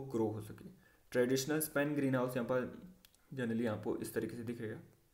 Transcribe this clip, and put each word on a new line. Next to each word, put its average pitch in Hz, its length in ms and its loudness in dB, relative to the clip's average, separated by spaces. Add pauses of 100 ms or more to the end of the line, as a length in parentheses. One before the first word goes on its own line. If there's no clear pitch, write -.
(120)
ग्रो 113 160 4
हो 104 140 -2
सके। - 280 -12 (420)
Traditional 131 500 4
span 147 340 0
greenhouse 131 420 2
यहाँ 117 100 0
पर 127 240 2 (600)
generally 117 360 0
आपको 107 300 0
इस - 160 -6
तरीके 113 240 -2
से 120 60 -6
दिखेगा। 113 360 -6 (340)